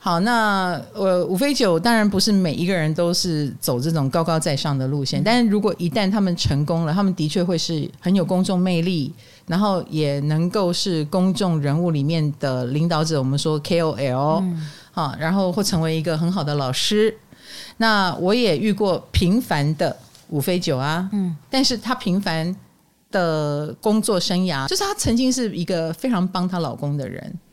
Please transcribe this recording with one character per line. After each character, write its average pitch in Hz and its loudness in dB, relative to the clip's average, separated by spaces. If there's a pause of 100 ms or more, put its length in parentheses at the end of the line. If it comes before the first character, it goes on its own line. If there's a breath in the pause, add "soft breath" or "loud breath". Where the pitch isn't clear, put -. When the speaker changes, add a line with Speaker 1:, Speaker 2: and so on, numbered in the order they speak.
Speaker 1:
好， 175 0
那， 196 2 (120)
呃， 185 2
五 180 -2
非 285 2
九 190 2
当 233 4
然 214 4
不 196 0
是 208 2
每 180 2
一 175 -2
个 190 0
人 160 0
都 170 0
是 156 -2
走 127 -2
这 143 -2
种 143 0
高 165 0
高 165 0
在 156 -2
上 143 -2
的 131 -2
路 143 -2
线， 151 -2
Speaker 2:
嗯。 185 0
Speaker 1:
但 233 4
如 208 2
果 202 0
一 175 -2
旦 196 0
他 214 2
们 185 2
成 147 0
功 165 0
了， 156 -2
他 190 0
们 185 2
的 156 -2
确 175 0
会 170 0
是 156 -4 (120)
很 180 2
有 185 4
公 180 0
众 185 0
魅 180 2
力， 165 -2 (340 loud breath)
然 160 -2
后 196 0
也 147 0
能 156 0
够 185 0
是 165 -2
公 185 2
众 175 0
人 143 0
物 175 0
里 151 0
面 151 0
的 127 -2
领 151 0
导 156 2
者， 156 0
我 135 0
们 135 0
说 151 0
K 170 0
O 160 0
L， 139 0
Speaker 2:
嗯。 165 -4 (220 loud breath)
Speaker 1:
啊， 170 -4
然 165 -2
后 190 2
或 170 -2
成 165 0
为 160 0
一 160 -2
个 156 -2
很 170 0
好 180 -2
的 147 -2
老 135 -2
师。 214 2 (600 loud breath)
那 202 2
我 180 2
也 214 2
遇 208 0
过 190 2 (120)
平 196 4
凡 156 0
的 160 0 (320)
五 151 -2
非 180 0
九 170 -2
啊， 156 -2
Speaker 2:
嗯。 185 -2 (140)
Speaker 1:
但 269 0
是 254 0
他 233 -4
平 190 0
凡 170 -2 (560)
的 151 -2
工 214 2
作 202 0
生 180 0
涯， 147 -2
就 370 -2
是 - -2
她 392 -2
曾 - 0
经 254 2
是 240 -2
一 175 -2
个 165 -2
非 254 -4
常 185 2
帮 180 -2
她 180 -4
老 143 -4
公 143 -4
的 139 -6
人 92 -12 (140)